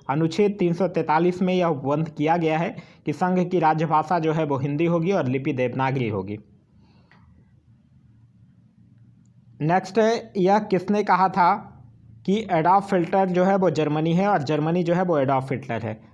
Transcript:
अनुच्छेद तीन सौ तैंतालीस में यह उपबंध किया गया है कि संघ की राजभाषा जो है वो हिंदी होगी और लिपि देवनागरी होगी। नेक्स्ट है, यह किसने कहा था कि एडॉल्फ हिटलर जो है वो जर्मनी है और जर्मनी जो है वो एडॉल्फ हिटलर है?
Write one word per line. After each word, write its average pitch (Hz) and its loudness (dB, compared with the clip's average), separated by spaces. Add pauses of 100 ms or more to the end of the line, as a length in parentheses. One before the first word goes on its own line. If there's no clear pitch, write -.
(100)
अनुच्छेद 165 0
तीन 175 0
सौ 175 -2
तैंतालीस 165 0
में 185 0
यह 180 0
उपबंध 147 -2
किया 156 0
गया 160 0
है 175 -4 (300)
कि 151 -2
संघ 180 -2
की 185 0
राजभाषा 156 0
जो 160 0
है 160 -2
वो 143 -2
हिंदी 147 -2
होगी 170 0
और 165 0
लिपि 135 -2
देवनागरी 127 -2
होगी। 101 -6 (3250)
नेक्स्ट 180 0
है, 226 2
यह 185 4
किसने 208 0
कहा 190 2
था 180 4 (680)
कि 208 0
एडॉल्फ 185 2
हिटलर 190 2
जो 180 2
है 196 4
वो 185 2
जर्मनी 156 0
है 196 2
और 185 2
जर्मनी 156 0
जो 170 0
है 180 0
वो 175 0
एडॉल्फ 135 0
हिटलर 117 -6
है? 107 -8 (120)